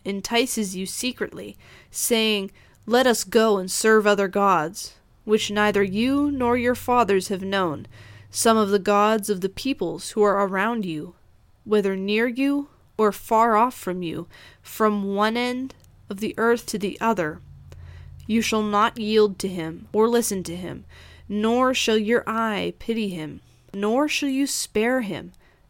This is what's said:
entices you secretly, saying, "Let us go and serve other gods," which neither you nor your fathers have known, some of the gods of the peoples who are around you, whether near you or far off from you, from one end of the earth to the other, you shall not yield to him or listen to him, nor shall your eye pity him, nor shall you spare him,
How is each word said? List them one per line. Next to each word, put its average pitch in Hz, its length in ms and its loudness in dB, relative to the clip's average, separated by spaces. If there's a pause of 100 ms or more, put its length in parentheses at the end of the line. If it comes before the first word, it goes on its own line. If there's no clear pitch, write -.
entices 202 720 -2
you 185 80 -6
secretly, 202 720 -8 (340)
saying, 214 600 0 (340)
"Let 247 220 2
us 233 180 2
go 208 320 4
and 185 140 -4
serve 220 360 4
other 202 220 4
gods," 190 640 0 (320)
which 214 260 2
neither 208 320 2
you 254 480 0
nor 254 280 0
your 247 160 2
fathers 226 540 2
have 190 140 -4
known, 190 440 -2 (440)
some 226 280 4
of 208 100 2
the 202 100 2
gods 208 520 2
of 185 100 -4
the 185 80 -4
peoples 185 640 -6
who 220 100 0
are 202 260 4
around 202 380 -2
you, 165 300 -8 (500)
whether 202 320 2
near 208 320 0
you 277 400 -2 (300)
or 214 120 4
far 226 460 2
off 247 180 2
from 180 280 -6
you, 165 240 -6 (340)
from 202 540 -2
one 220 240 0
end 247 360 -4 (360)
of 196 100 -10
the 220 160 -4
earth 233 300 0
to 214 120 -4
the 190 220 -6
other, 175 400 -2 (840)
you 226 160 0
shall 220 220 0
not 208 360 0
yield 214 380 2
to 190 120 -4
him 170 440 -8
or 214 160 4
listen 226 360 0
to 165 100 -10
him, 180 300 -12 (440)
nor 233 460 0
shall 220 240 2
your 220 260 2
eye 214 540 -2
pity 220 300 -4
him, 170 320 -10 (340)
nor 220 340 0
shall 294 200 -2
you 269 180 0
spare 247 540 -2
him, 190 320 -8 (380)